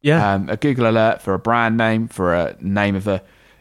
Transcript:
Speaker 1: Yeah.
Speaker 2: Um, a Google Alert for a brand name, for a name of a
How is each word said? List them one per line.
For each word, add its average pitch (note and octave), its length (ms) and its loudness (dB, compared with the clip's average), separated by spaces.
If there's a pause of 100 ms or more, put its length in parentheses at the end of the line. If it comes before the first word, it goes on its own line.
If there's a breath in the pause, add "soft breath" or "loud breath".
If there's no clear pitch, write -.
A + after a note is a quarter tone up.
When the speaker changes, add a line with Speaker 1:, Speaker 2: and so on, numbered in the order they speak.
Speaker 1:
Yeah. G#2 340 2
Speaker 2:
Um, F#2+ 140 -4
a G#2 80 -4
Google B2 320 0
Alert A2 320 2
for G2 140 -4
a F#2 40 -2
brand A2+ 380 0
name, A2+ 320 0
for F2+ 260 0
a E2+ 260 -2
name G2+ 360 0
of F#2+ 100 -4
a F#2+ 160 -2 (380 soft breath)